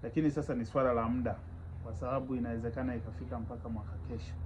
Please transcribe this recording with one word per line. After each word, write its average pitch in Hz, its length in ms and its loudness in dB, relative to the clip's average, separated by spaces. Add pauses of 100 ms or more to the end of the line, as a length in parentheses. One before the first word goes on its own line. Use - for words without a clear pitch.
Lakini 151 280 4
sasa 143 240 0
ni 117 100 2
swala 131 280 4
la 117 160 4
muda, 120 260 2 (480)
kwa 113 100 -6
sababu 131 420 0
inawezekana 120 600 0
ikafika 117 440 -4
mpaka 117 300 -6
mwaka 110 220 -4 (160)
kesho. 226 260 -4 (120)